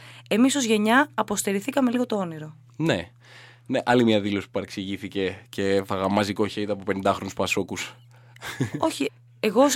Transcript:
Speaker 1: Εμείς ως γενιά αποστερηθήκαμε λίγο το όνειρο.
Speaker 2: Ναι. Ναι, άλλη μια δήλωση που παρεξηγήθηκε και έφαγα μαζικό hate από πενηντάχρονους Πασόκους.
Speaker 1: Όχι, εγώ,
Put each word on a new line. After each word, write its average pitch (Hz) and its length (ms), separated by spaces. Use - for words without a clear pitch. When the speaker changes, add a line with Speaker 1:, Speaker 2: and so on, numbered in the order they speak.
Speaker 1:
Εμείς 247 260
ως 277 80
γενιά 226 500
αποστερηθήκαμε 214 800
λίγο 247 140
το 226 100
όνειρο. 160 400
Speaker 2:
Ναι. 135 340
Ναι, 131 200
άλλη 123 180
μια 110 180
δήλωση 101 240
που - 60
παρεξηγήθηκε 95 1000
και - 200
έφαγα 98 400
μαζικό 101 360
hate 104 140
από 98 140
πενηντάχρονους 98 500
Πασόκους. 95 640
Speaker 1:
Όχι, - 340
εγώ, 214 180